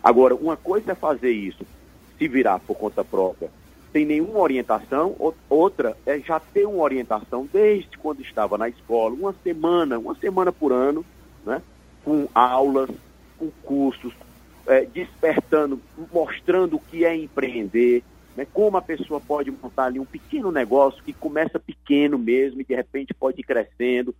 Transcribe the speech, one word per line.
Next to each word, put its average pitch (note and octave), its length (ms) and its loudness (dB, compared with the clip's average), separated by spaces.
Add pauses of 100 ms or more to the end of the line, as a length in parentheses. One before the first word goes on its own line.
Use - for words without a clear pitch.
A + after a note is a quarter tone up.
Agora, B2 320 8
uma D3+ 240 -2
coisa F#3+ 360 -4
é - 20 -2
fazer B2+ 360 -2
isso, G2 320 -6 (540)
se D#3 100 -2
virar A#2 320 2
por - 160 -6
conta G#2 280 -4
própria, F#2 460 -2 (440)
sem D3+ 120 2
nenhuma E3+ 340 0
orientação, C3+ 800 0
ou-, D#3+ 160 -2 (160)
outra E3 560 2
é C#3+ 140 -2
já D#3 200 -4
ter G3+ 280 0
uma F#3 160 -2
orientação B2+ 680 -4
desde G#3 460 2
quando D3 240 -8
estava G#2 360 -2
na A2+ 100 -2
escola, A2+ 480 -2
uma F#3+ 260 -6
semana, D#3+ 560 0
uma A2+ 180 -8
semana F#3 360 0
por C#3 220 0
ano, C#3+ 320 0 (400)
né, C3 160 -4 (420)
com D3 320 0
aulas, C3 540 4 (500)
com D#3+ 100 -8 (140)
cursos, C#3 500 -2 (540)
é, C3 180 6
despertando, - 960 -2 (300)
mostrando F3 640 0
o D3 40 -4
que E3 260 -4
é E3 100 2
empreender, A#2+ 880 0 (320)
né, C3+ 180 -8
como G3+ 220 2
a F3 60 2
pessoa D3+ 400 -8
pode C#3+ 280 -4
montar C3 360 -6
ali B2+ 140 -4
um C3+ 60 -8
pequeno G3+ 460 -6
negócio C3+ 500 2
que C#3+ 120 -12
começa D#3 440 -4
pequeno C#3+ 600 0
mesmo B2+ 400 0
e C3 60 -8
de B2 100 -4
repente C3+ 380 -8
pode C3 260 -4
ir C3 60 -14
crescendo B2 760 -2